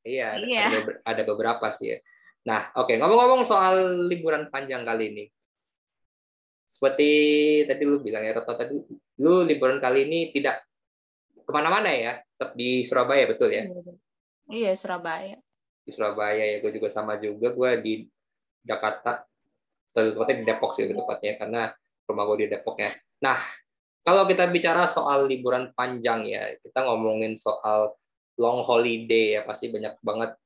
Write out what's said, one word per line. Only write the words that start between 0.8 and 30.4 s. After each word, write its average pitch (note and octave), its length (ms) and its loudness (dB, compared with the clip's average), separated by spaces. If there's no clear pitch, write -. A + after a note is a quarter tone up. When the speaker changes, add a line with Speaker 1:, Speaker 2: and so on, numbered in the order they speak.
Speaker 1:
beber-, - 240 -8
ada A2+ 200 -4
beberapa A2+ 420 -2
sih A#2 160 -10
ya. A2+ 60 -8
Nah, A2 320 -2
oke, B2 240 0
ngomong-ngomong A#3+ 480 6
soal F#3 560 2
liburan D#3+ 480 -2
panjang C3 320 -8
kali A2+ 200 -2
ini. G#2 80 -12
Seperti D3 400 2
tadi C#3 240 0
lu C#3+ 160 2
bilang G#2+ 160 0
ya, A2 160 -2
Retno, A#2 160 -4
tadi A#2+ 240 -6
lu F3 240 6
liburan C3+ 320 2
kali C3+ 240 2
ini D#3+ 240 -2
tidak C#3 320 -2
kemana-mana E3+ 400 0
ya, B2 320 -2
tetap - 320 -10
di B2 320 -2
Surabaya, B2+ 400 2
betul A2 240 2
ya? G#2 160 0
Speaker 2:
Iya, F3+ 160 -12
iya, A3 240 -2
Surabaya. F3 640 -8
Speaker 1:
Di - 40 -18
Surabaya G#2+ 560 -2
ya, G#2+ 160 -2
gue G#2+ 160 -2
juga G#2+ 160 -4
sama G#2+ 240 -4
juga, G#2+ 320 -4
gue B2 220 0
di A2 120 -4
Jakarta, A2 640 -4
lebih A2 240 2
tepatnya A#2+ 160 2
di A2+ 80 -8
Depok A2 320 0
sih A2+ 80 -2
lebih - 160 -4
tepatnya, - 400 -6
karena A2+ 220 -4
rumah G#2+ 240 -2
gue G#2+ 160 2
di - 80 -2
Depok - 240 -6
ya. G#2 160 -2
Nah, C3 160 2
kalau G3 240 6
kita F3+ 240 4
bicara F3 320 2
soal C#3+ 400 2
liburan B2+ 480 -2
panjang A#2+ 560 -4
ya, G#2 160 -6
kita - 240 -4
ngomongin A2 560 -2
soal G#2+ 560 0
long A#2+ 320 2
holiday A2+ 680 2
ya, A2 100 -8
pasti A#2 240 -10
banyak G#2+ 320 -8
banget. A2+ 420 -4